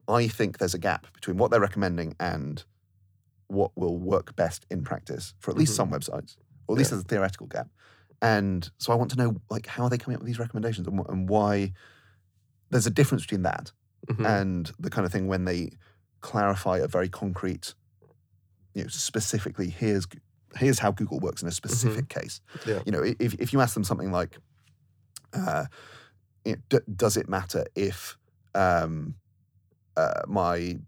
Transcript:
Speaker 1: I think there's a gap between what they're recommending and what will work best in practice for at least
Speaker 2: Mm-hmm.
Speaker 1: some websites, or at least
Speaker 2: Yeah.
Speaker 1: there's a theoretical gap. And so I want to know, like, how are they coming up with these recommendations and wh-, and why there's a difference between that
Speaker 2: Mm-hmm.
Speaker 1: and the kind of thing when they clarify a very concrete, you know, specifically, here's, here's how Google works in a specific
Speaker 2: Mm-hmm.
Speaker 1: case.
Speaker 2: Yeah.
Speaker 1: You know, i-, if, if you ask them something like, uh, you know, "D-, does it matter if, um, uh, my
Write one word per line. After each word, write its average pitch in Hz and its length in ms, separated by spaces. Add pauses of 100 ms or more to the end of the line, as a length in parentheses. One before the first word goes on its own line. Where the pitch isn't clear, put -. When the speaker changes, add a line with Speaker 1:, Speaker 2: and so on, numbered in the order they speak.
Speaker 1:
I 117 200
think 110 300
there's 92 160
a 92 60
gap 90 340
between - 240
what 110 140
they're 117 80
recommending 90 600
and 78 440 (840)
what 98 300
will 87 220
work 92 360
best 82 360
in 87 120
practice - 560
for - 120
at - 60
least 151 200
Speaker 2:
Mm-hmm. - 140
Speaker 1:
some 69 80
websites, - 360 (320)
or 104 60
at 113 60
least 135 100
Speaker 2:
Yeah. - 60
Speaker 1:
there's 92 80
a 92 40
theoretical 95 380
gap. - 240 (520)
And 98 480 (100)
so - 120
I 117 40
want 117 160
to 123 60
know, 117 220 (120)
like, 107 160
how - 160
are 123 60
they 123 100
coming 123 160
up - 60
with - 60
these 117 120
recommendations 110 480
and 95 120
wh-, 90 100
and 92 200
why 101 420 (1000)
there's 117 180
a 113 40
difference 139 320
between 95 200
that - 280 (360)
Speaker 2:
Mm-hmm. 110 180
Speaker 1:
and 98 540
the 90 100
kind 101 160
of 87 60
thing 95 160
when 92 180
they 90 260 (500)
clarify 101 580
a 73 80
very 90 220
concrete, 92 640 (1000)
you 101 100
know, - 60
specifically, 101 800
here's, 98 380 (480)
here's 131 240
how 104 120
Google 95 280
works - 220
in 85 60
a 85 40
specific 117 580
Speaker 2:
Mm-hmm. - 120
Speaker 1:
case. - 200 (240)
Speaker 2:
Yeah. 104 200
Speaker 1:
You 104 80
know, 78 100
i-, 117 160
if, 117 160
if - 180
you 135 80
ask 120 120
them 107 100
something 92 280
like, 90 260 (960)
uh, 151 320 (800)
you 110 80
know, - 40 (120)
"D-, 120 260
does 104 220
it - 100
matter 95 380 (100)
if, 95 420 (380)
um, 82 600 (840)
uh, 52 300
my 87 500 (100)